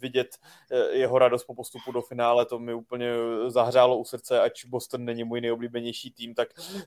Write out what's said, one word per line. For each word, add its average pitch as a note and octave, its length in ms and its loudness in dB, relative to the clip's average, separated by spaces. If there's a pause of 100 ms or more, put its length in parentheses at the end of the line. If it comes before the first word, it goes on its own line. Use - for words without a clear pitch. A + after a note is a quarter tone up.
vidět, C3 260 0 (440)
eh, B2 260 2
jeho B2+ 220 4
radost B2 240 4
po B2 120 -16
postupu B2 360 -14
do A#2+ 100 -2
finále, A#2+ 440 2
to A#2+ 140 -6
mi A#2+ 140 -6
úplně A#2+ 360 -6 (380)
zahřálo B2 500 4
u A#2+ 80 -4
srdce, - 360 0
ač A#2 240 -2
Boston B2 400 -8
není A#2 180 -4
můj A#2 180 -6
nejoblíbenější A#2 720 -6
tým, A#2 240 -14
tak A#2+ 120 0 (400)